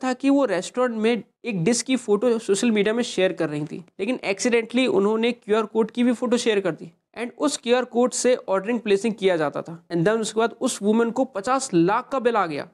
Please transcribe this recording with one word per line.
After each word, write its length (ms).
था 100
कि 160
वो 160
रेस्टोरेंट 520
में 260
एक 180
डिश 180
की 140
फोटो 440
सोशल 320
मीडिया 220
में 100
शेयर 300
कर 160
रही 160
थी, 120
लेकिन 240
एक्सीडेंटली 640
उन्होंने 440
क्यूआर 340
कोड 260
की 120
भी 100
फोटो 240
शेयर 220
कर 120
दी, 200
and 200
उस 200
क्यूआर 280
कोड 260
से 240
ऑर्डरिंग 440
प्लेसिंग 340
किया 240
जाता 240
था, 160
and 180
then 160
उसके 180
बाद 220
उस 200
वुमन 300
को 140
पचास 480
लाख 380
का 80
बिल 160
आ 100
गया। 280